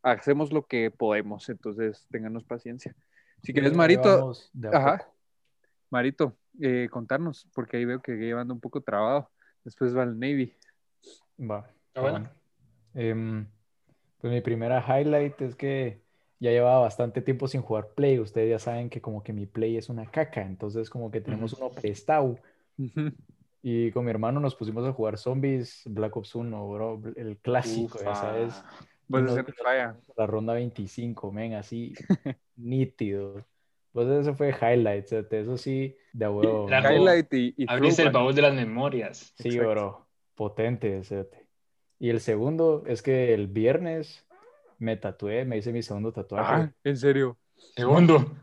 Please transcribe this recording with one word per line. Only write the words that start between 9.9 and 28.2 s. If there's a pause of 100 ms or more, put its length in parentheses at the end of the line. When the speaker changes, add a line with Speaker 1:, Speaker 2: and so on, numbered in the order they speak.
Speaker 1:
va
el
Navy. (840)
Speaker 2:
Va, (260)
Speaker 3:
Ah,
bueno.
Speaker 2:
bueno. (680)
Em, (720)
pues
mi
primera
highlight
es
que (380)
ya
llevaba
bastante
tiempo
sin
jugar
Play.
Ustedes
ya
saben
que
como
que
mi
Play
es
una
caca,
entonces
como
que
tenemos
Speaker 1:
Ujú.
Speaker 2:
uno
prestado. (400)
Speaker 1:
Ujú. (500)
Speaker 2:
Y
con
mi
hermano
nos
pusimos
a
jugar
Zombies
Black
Ops
uno,
bro, (140)
el
clásico,
ya
Speaker 3:
Ufa.